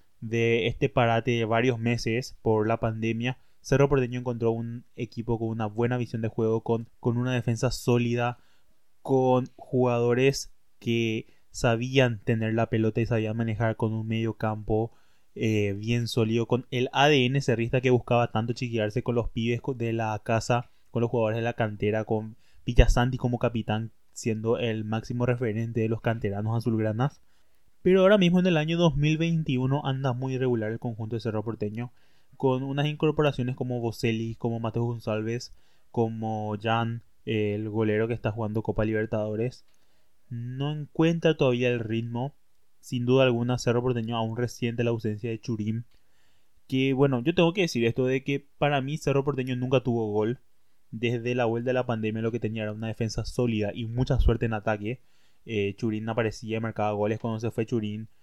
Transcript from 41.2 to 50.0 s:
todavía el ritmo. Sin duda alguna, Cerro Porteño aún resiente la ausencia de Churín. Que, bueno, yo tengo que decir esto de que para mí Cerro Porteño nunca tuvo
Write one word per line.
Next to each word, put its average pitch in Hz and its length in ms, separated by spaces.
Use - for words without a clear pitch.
todavía 123 320
el 123 100
ritmo. 117 560
Sin 123 240
duda 131 180
alguna, 120 340
Cerro 120 240
Porteño 117 360
aún 113 180
resiente 117 480
la 117 60
ausencia 113 400
de 113 100
Churín. 110 460
Que, 131 240
bueno, 135 320
yo 160 100
tengo 170 200
que 202 80
decir 123 240
esto 117 200
de 131 200
que 139 200
para 147 240
mí 143 160
Cerro 139 260
Porteño 131 320
nunca 127 240
tuvo 117 320